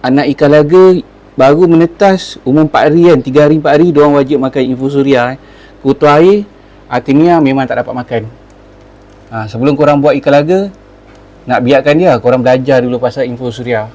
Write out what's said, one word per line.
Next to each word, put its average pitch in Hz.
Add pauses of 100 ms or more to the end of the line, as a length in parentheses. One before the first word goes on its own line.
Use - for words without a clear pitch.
Anak 135
ikan 143
laga 175 (340)
baru 143
menetas 170
umur 151
empat 143
hari 170
kan, 147
tiga 131
hari, 156
empat 147
hari, 175
diorang 147
wajib 143
makan 131
infusoria, 131
eh. 135 (440)
Kutu 139
air, 180 (460)
artemia 147
memang 135
tak 123
dapat 127
makan. 120 (1080)
Ha, 110
sebelum 127
korang 147
buat 147
ikan 139
laga, 180 (800)
nak 127
biarkan 139
dia, 175
korang 123
belajar 127
dulu 123
pasal 123
infusoria. 120